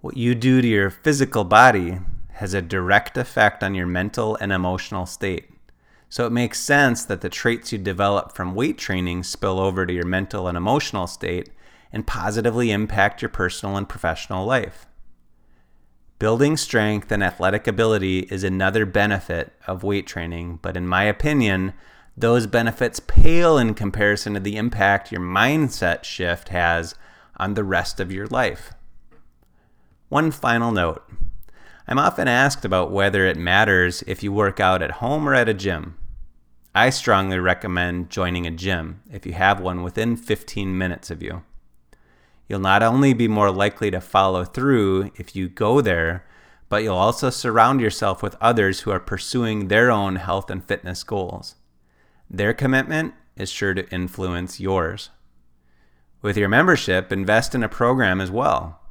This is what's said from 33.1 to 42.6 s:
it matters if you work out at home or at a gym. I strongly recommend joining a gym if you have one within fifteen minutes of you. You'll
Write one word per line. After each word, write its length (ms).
it 100
matters 720
if 160
you 80
work 300
out 200
at 220
home 260
or 60
at 140
a 40
gym. 440
I 180
strongly 500
recommend 680
joining 380
a 60
gym 580
if 160
you 60
have 260
one 240
within 340
fifteen 640
minutes 320
of 140
you. 180
You'll 120